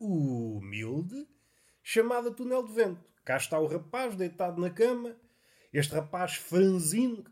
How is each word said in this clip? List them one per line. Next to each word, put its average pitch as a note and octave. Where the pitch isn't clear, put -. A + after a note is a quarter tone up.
humilde C3
chamada A#3+
Túnel B3+
de G#3+
Vento. G3+
Cá C3
está D#3
o D#3
rapaz G3+
deitado F3
na F3+
cama. A#3+
Este D3
rapaz F3
franzino, F#3+